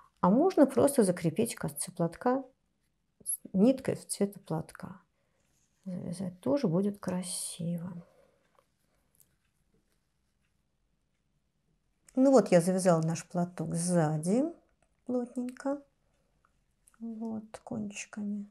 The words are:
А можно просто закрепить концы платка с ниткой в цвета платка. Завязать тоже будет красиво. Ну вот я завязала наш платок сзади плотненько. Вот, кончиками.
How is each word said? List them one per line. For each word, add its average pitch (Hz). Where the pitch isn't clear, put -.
А 180
можно 302
просто 262
закрепить 180
концы -
платка 247
с -
ниткой 247
в -
цвета -
платка. -
Завязать 180
тоже 269
будет 196
красиво. 175
Ну 269
вот 220
я 175
завязала 180
наш 165
платок 170
сзади 170
плотненько. 254
Вот, 220
кончиками. 208